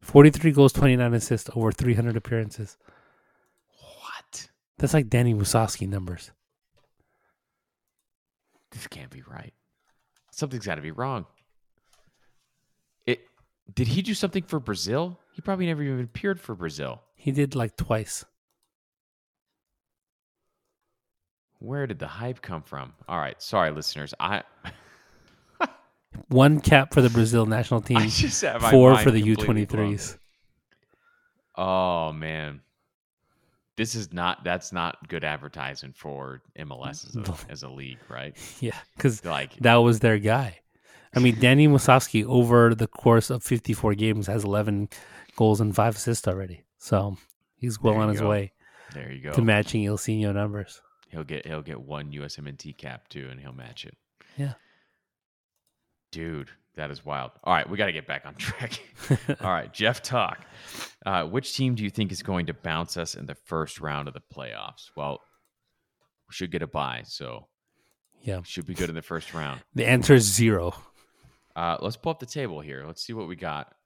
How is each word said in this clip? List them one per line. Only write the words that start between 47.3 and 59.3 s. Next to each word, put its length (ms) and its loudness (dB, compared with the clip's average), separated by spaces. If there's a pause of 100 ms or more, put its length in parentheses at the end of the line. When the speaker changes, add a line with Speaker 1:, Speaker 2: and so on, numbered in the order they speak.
Speaker 1:
he's 240 -8
well 140 4
Speaker 2:
There 80 2
Speaker 1:
on 60 2
Speaker 2:
you 40 0
Speaker 1:
his 80 -2
Speaker 2:
go. 100 0
Speaker 1:
way 220 -2 (400)
Speaker 2:
There 180 -14
you 120 -14
go. 100 -10
Speaker 1:
to 100 2
matching 400 2
Ilsinho 500 -2
numbers. 480 -6 (280)
Speaker 2:
He'll 160 -12
get, 200 -12
he'll 180 -10
get 180 -14
one 320 -12
U 100 -12
S 160 -14
M 80 -14
N 100 -14
T 160 -18
cap, 360 -18
too, 200 -16
and 120 -18
he'll 120 -18
match 320 -20
it. 120 -20 (400)
Speaker 1:
Yeah. 160 -6 (1600)
Speaker 2:
Dude, 360 -10 (280)
that 160 -10
is 120 -18
wild. 280 -10 (100)
All 100 0
right, 160 0
we 80 -8
gotta 160 0
get 140 -8
back 180 -10
on 120 -18
track. 440 -10 (280)
<laughs> 120 2
Speaker 1:
<laughs> 200 -8